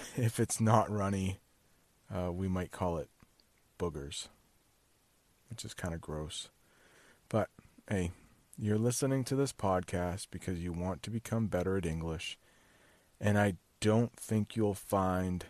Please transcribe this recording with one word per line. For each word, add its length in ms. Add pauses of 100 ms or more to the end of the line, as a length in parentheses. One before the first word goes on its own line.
<laughs> 100
if 240
it's 200
not 300
runny, 480 (760)
uh, 180
we 160
might 240
call 260
it 100 (680)
boogers, 480 (1200)
which 160
is 100
kinda 240
gross. 500 (800)
But, 200 (400)
hey, 220 (520)
you're 140
listening 480
to 100
this 200
podcast 760
because 320
you 80
want 320
to 80
become 360
better 320
at 80
English, 500 (840)
and 200
I 160 (260)
don't 340
think 400
you'll 200
find 760